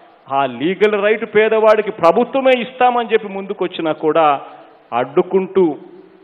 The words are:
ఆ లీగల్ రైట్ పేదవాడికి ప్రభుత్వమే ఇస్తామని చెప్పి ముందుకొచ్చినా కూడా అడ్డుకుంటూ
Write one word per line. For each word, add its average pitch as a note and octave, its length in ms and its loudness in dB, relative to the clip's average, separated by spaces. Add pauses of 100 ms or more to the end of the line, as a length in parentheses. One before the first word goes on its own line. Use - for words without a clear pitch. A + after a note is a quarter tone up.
(300)
ఆ C#3 140 0
లీగల్ F#3 580 0
రైట్ A3 220 0 (100)
పేదవాడికి G#3+ 560 2
ప్రభుత్వమే A#3+ 600 2 (100)
ఇస్తామని A#3+ 520 -2
చెప్పి A3 140 0
ముందుకొచ్చినా G3 640 -6
కూడా D#3 360 2 (640)
అడ్డుకుంటూ F3 840 0 (460)